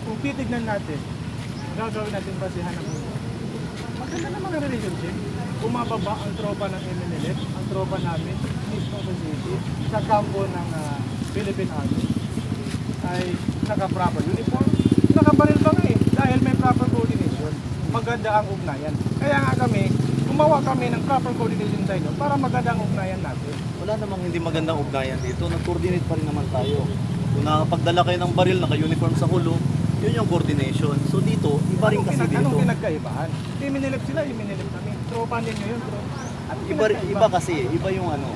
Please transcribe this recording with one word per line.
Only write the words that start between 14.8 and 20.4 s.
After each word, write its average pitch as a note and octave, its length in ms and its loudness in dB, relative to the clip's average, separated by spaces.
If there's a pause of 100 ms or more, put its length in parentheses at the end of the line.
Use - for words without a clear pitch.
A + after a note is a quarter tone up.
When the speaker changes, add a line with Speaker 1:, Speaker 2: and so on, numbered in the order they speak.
Speaker 1:
naka-baril D4 460 8
pa D#4 100 6
nga - 140 2
eh, G#3+ 120 4 (140)
dahil C4 320 4
may B3+ 140 2
proper B3+ 340 4
coordination. - 640 0 (400)
Maganda A3 480 0
ang G3+ 100 -2
ugnayan. D3+ 400 -4 (300)
Kaya C#4 160 4
nga C#4 160 2 (100)
kami, G#3 300 2 (340)
gumawa D4+ 320 4